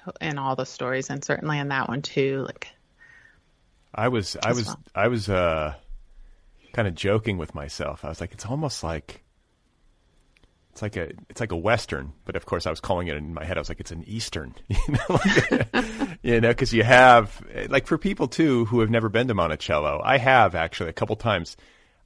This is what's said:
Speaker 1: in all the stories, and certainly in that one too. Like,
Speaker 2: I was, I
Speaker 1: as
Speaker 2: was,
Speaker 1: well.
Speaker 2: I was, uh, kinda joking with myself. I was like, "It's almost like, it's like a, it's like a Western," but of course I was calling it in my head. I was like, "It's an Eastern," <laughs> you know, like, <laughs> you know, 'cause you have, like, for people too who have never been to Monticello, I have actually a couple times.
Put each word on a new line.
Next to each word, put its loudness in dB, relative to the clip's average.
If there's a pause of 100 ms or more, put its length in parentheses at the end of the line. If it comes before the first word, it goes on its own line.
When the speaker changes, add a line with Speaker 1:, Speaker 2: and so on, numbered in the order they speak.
(200)
Speaker 1:
in -6
all -2
the -4
stories, -6
and -8
certainly -2
in -4
that -2
one -4
too. -2
Like, -12 (1300)
Speaker 2:
I 0
was, -2
I 0
Speaker 1:
as 2
Speaker 2:
was, -2
Speaker 1:
well. -10 (140)
Speaker 2:
I 2
was, -2
uh, 2 (1000)
kinda 0
joking 0
with -8
myself. -8
I -8
was -10
like, -10
"It's -16
almost -6
like, -10 (1500)
it's -16
like -6
a, -6 (200)
it's -12
like -6
a -4
Western," -2 (140)
but -6
of -8
course -4
I -2
was -4
calling -2
it -4
in -8
my -8
head. -6
I -4
was -6
like, -12
"It's -14
an -12
Eastern," -10
<laughs> -20
you -2
know, 0
like, 0
<laughs> -20
you 4
know, 6
'cause -2
you 4
have, 8 (260)
like, 0
for 0
people -2
too 2
who 2
have 4
never 2
been 2
to 2
Monticello, 0
I 4
have 6
actually -2
a -8
couple -4
times. -2 (500)